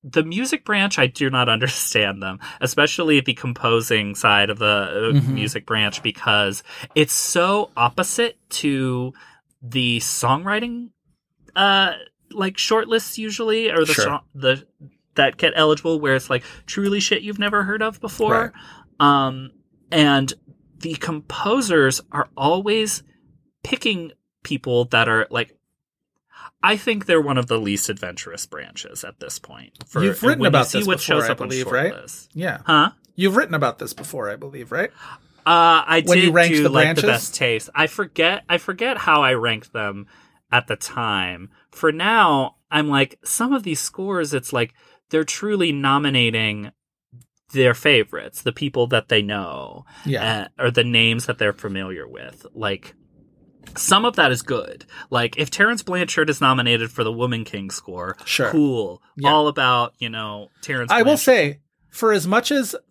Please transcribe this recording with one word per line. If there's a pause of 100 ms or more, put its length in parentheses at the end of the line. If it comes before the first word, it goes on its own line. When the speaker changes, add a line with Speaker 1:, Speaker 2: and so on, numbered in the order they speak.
Speaker 1:
the
music
branch
I
do
not
<laughs>
understand
them, (200)
especially
the
composing
side
of
the,
uh,
Speaker 2:
Mm-hmm.
Speaker 1:
music
branch,
because (320)
it's
so
opposite (240)
to (480)
the
songwriting, (680)
uh, (380)
like,
short
lists
usually,
or
the
Speaker 2:
Sure.
Speaker 1:
song, (120)
the, (480)
that
get
eligible,
where
it's,
like, (220)
truly
shit
you've
never
heard
of
before. (460)
Speaker 2:
Right. (220)
Speaker 1:
Um, (400)
and (460)
the
composers (100)
are
always (600)
picking (300)
people
that
are,
like, (1080)
I
think
they're
one
of
the
least
adventurous
branches
at
this
point. (160)
For,
Speaker 2:
You've
Speaker 1:
and
Speaker 2:
written
Speaker 1:
when
you
Speaker 2:
about
Speaker 1:
see
Speaker 2:
this
Speaker 1:
what
Speaker 2:
before,
Speaker 1:
shows
Speaker 2:
I
Speaker 1:
up
on
Speaker 2:
believe,
Speaker 1:
short
Speaker 2:
right?
Speaker 1:
lists.
Speaker 2:
Yeah.
Speaker 1:
Huh? (240)
Speaker 2:
You've
written
about
this
before,
I
believe,
right? (540)
Speaker 1:
Uh,
I
Speaker 2:
When
you
Speaker 1:
did
Speaker 2:
ranked
Speaker 1:
do,
Speaker 2:
the
Speaker 1:
like,
the
Speaker 2:
branches?
Speaker 1:
best
tapes.
I
forget,
I
forget
how
I
ranked
them (460)
at
the
time. (220)
For
now, (120)
I'm
like,
some
of
these
scores,
it's
like, (360)
they're
truly
nominating (840)
their
favorites,
the
people
that
they
know, (200)
Speaker 2:
Yeah. (120)
Speaker 1:
uh,
or
the
names
that
they're
familiar
with.
Like, (840)
some
of
that
is
good. (240)
Like,
if
Terrence
Blanchard
is
nominated
for
the
Woman
King
score, (100)
Speaker 2:
Sure.
Speaker 1:
cool. (160)
Speaker 2:
Yeah.
Speaker 1:
All
about,
you
know, (120)
Terrence
Speaker 2:
I
will (120)
Speaker 1:
Blanchard.
Speaker 2:
say, (300)
for
as
much
as (160)